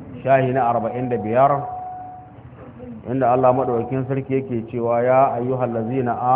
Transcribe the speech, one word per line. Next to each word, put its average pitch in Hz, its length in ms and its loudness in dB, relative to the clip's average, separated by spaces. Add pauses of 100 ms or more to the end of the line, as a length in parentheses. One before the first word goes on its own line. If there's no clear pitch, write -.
(240)
shahi 131 300 4
na 120 180 2
arba'in 117 380 -2
da 120 100 0
biyar, 120 320 4 (1600)
inda 127 240 2
Allah 127 160 4
Maɗaukakin 127 560 -2
Sarki 131 260 -4 (140)
yake 117 240 -4
cewa, 117 320 0
"Ya 131 320 4
ayyuhal 123 400 -2
ladzina 117 400 -2 (200)